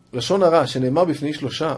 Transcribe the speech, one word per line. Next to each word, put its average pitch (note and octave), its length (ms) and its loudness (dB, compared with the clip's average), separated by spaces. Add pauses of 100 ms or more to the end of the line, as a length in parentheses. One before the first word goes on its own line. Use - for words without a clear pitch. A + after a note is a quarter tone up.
(120)
לשון F3 300 0
הרע, E3 240 4
שנאמר C3 380 0
בפני D3 280 -2
שלושה, D3+ 440 -6